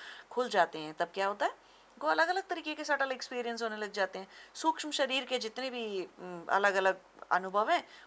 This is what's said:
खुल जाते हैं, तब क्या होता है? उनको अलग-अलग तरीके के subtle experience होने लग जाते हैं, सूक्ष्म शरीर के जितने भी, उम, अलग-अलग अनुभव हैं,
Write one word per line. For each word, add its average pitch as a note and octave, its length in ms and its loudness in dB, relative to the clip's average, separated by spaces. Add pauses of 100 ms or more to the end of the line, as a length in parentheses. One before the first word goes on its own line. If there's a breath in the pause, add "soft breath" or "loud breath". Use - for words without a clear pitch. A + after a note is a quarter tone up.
(300 loud breath)
खुल B3 180 -2
जाते F3 300 2
हैं, D#3 160 -8
तब E3+ 200 -2
क्या G3 120 0
होता G#3 200 0
है? G#4 60 0 (460 loud breath)
उनको C#4+ 80 -4
अलग-अलग E4 400 2
तरीके D#4 280 -4
के D4+ 100 -6
subtle C4+ 280 0
experience A#3+ 500 -4
होने G#3+ 140 -4
लग G#3 160 -6
जाते F#3+ 260 -2
हैं, F#3+ 100 -10 (260 loud breath)
सूक्ष्म - 360 -2
शरीर C4 340 0
के B3+ 140 0
जितने B3 320 -4
भी, G#3+ 380 -4 (100)
उम, F3 320 -10
अलग-अलग F#3+ 500 4 (300)
अनुभव F#3+ 400 2
हैं, E4+ 180 2 (180 loud breath)